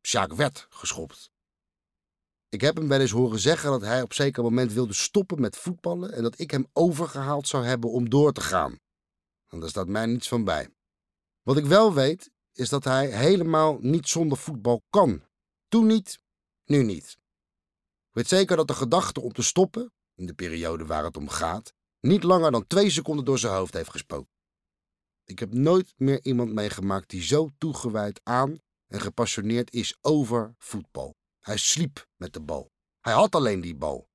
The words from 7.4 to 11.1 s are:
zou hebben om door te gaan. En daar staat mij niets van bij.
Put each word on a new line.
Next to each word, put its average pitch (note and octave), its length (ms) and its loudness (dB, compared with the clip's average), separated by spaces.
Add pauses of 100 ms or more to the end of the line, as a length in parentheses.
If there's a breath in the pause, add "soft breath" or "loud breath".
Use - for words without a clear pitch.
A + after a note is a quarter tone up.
zou C3 180 -2
hebben A#2+ 260 -2
om A#2+ 180 0
door C#3+ 240 6
te G2 80 -8
gaan. D#2 380 -2 (680)
En E2+ 120 -14
daar E2 100 -8
staat F#2 180 -6
mij G#2+ 180 -2
niets A#2 220 -2
van A#2+ 160 0
bij. D#2 260 -2 (720)